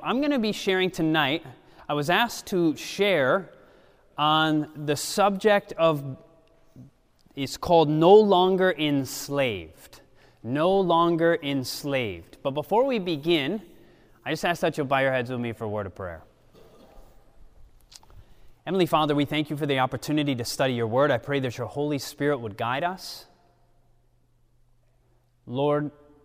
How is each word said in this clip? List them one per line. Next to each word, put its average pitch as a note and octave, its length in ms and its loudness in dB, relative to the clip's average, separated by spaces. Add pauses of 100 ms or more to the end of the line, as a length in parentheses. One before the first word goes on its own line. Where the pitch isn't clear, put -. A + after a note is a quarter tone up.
I'm G#3+ 160 -2
gonna D4 180 0
be G#3+ 140 0
sharing F#3 400 0
tonight. D#3 520 0 (440)
I D3+ 60 -2
was D3 140 -2
asked A3 400 0
to E3+ 280 0
share F3 720 0 (680)
on D#3 600 2
the D3 180 -2
subject G3+ 760 0
of, D3 460 0 (1160)
it's C3+ 220 -8
called E3 320 4
No D#3+ 260 6
Longer F#3 640 6
Enslaved. C3+ 1200 -4 (420)
No D#3 340 0
Longer E3+ 640 2
Enslaved. C3 1000 -4
But C#3 80 -2
before F#3+ 320 0
we C4 160 0
begin, E3 600 0 (640)
I C3 60 -6
just D#3 140 -4
ask F3 160 -2
that E3+ 160 -2
you'll D3 100 -4
bow C3+ 140 0
your C3+ 120 2
heads B2 160 -2
with B2 120 -6
me A#2 120 -4
for A2+ 120 -8
a G#2+ 40 -4
word G#2 180 -6
of F#2 100 -12
prayer. F2 260 -12 (2500)
Heavenly F3+ 220 0
Father, D3+ 300 2
we C#3+ 80 2
thank D3+ 260 -4
you D#3 60 -4
for D3+ 100 -4
the C3+ 140 2
opportunity C#3+ 560 -2
to A#2 80 -4
study C3+ 300 -2
your A#2 120 -2
word. C3 240 2
I B2 80 2
pray C#3+ 220 -4
that B2+ 180 -6
your A#2+ 80 -6
Holy D3 320 -4
Spirit C#3+ 400 -2
would A2+ 180 -10
guide B2 280 -4
us. - 420 -8 (2250)
Lord, D3 460 0 (340)